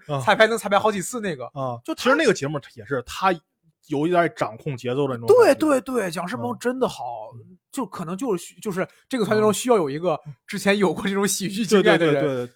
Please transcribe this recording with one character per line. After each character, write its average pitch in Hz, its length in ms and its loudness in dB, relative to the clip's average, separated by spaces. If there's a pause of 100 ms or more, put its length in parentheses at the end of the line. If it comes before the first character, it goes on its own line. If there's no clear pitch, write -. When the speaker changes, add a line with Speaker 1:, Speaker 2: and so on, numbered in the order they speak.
Speaker 1:
啊。 143 120 -2
Speaker 2:
彩 185 160 2
排 220 100 6
能 220 100 2
彩 208 140 -6
排 202 80 4
好 214 140 2
几 202 100 -4
次 240 180 -8
那 196 160 -6
个。 123 120 -12
Speaker 1:
啊， 127 360 -8
Speaker 2:
就 160 120 -8
他 - 80 -12
Speaker 1:
其 240 60 2
实 269 60 6
那 311 100 2
个 208 80 4
节 135 140 -6
目 151 120 -6 (160)
也 107 100 -18
是 127 180 -4
他 190 300 -2 (540)
有 147 180 -2
一 175 60 0
点 170 240 4
掌 113 220 -4
控 135 200 -8
节 123 160 -4
奏 139 140 0
的 131 100 -4
那 117 80 -10
种 - 20 -10
感 466 100 8
觉。 381 180 6
Speaker 2:
对， - 0 -
对， 285 260 0
对， 220 300 -4
蒋 175 160 -8
诗 233 100 -6
萌 240 220 -6
真 254 180 -2
的 240 100 0
好， 120 480 -10
Speaker 1:
嗯。 117 40 -20 (100)
嗯。 185 80 -20 (140)
Speaker 2:
就 254 140 -6
可 196 180 -10
能 170 140 -8
就 226 180 -2
是， - 240 -8
就 214 100 -8
是 180 160 -2 (220)
这 262 100 -6
个 220 60 2
团 214 100 0
队 214 80 2
中 214 120 4
需 240 160 -2
要 233 80 6
有 160 120 2
一 139 80 -6
个 175 140 -2 (160)
Speaker 1:
嗯。 147 80 -16 (100)
Speaker 2:
之 202 140 -8
前 202 180 2
有 190 160 2
过 190 120 -6
这 196 80 -4
种 196 120 0
喜 202 220 -2
剧 202 180 -4
经 196 160 6
验 208 160 6
的 170 80 2
人。 147 100 4
Speaker 1:
对， 139 60 0
对， 139 140 -2
对， 123 120 -4
对， - 80 -18